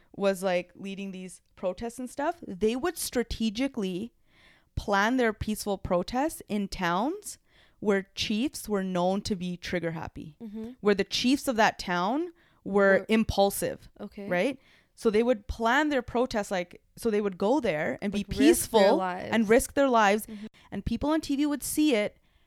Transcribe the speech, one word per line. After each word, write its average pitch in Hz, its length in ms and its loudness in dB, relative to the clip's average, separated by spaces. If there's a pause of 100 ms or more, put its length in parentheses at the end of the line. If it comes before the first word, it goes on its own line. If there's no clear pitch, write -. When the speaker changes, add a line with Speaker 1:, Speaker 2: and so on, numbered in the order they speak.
(160)
Speaker 1:
was, 196 260 0
like, 180 340 0
leading 196 360 -10
these 185 300 -14 (160)
protests 202 420 -6
and 254 100 -8
stuff. 311 260 -4 (120)
They 214 300 0
would 339 200 -4
strategically 226 1160 -4 (640)
plan 214 420 2
their 233 160 2
peaceful 208 440 -4
protests 240 680 -2
in 202 220 -4
towns 208 680 -2 (420)
where 196 360 0
chiefs - 540 -4
were 202 140 -2
known 185 400 0
to 214 120 -4
be 180 220 -8
trigger 170 340 -4
happy, 160 500 -12
Speaker 2:
Mm-hmm. 220 280 -12 (100)
Speaker 1:
where 202 160 2
the 190 80 -2
chiefs - 460 0
of 233 80 0
that 208 200 4
town 220 540 -2 (320)
were 196 360 6
Speaker 2:
Were 190 100 -10
Speaker 1:
impulsive, 202 800 0 (100)
Speaker 2:
Okay. 202 300 -14
Speaker 1:
right? 196 280 0 (380)
So - 140 2
they 208 140 4
would 240 240 0
plan 262 420 0
their 269 140 0
protests, 240 480 -2
like, 180 280 -6 (160)
so - 140 -2
they 208 100 2
would 202 180 -2
go 220 220 2
there 190 420 -2
and 196 120 -4
Speaker 2:
Like, 202 160 -4
Speaker 1:
be - 80 -4
Speaker 2:
risk - 0 - (340)
their 220 100 6
Speaker 1:
peaceful 208 160 6
Speaker 2:
lives. 185 340 -4
Speaker 1:
and 220 180 2
risk 240 240 4
their 277 160 4
lives. 220 380 4
Speaker 2:
Mm-hmm. 214 180 -12 (260)
Speaker 1:
And 196 140 -8
people 233 240 -2
on 311 120 2
T 285 140 -2
V 285 120 2
would 285 160 -2
see 302 320 2
it 208 220 -2 (300)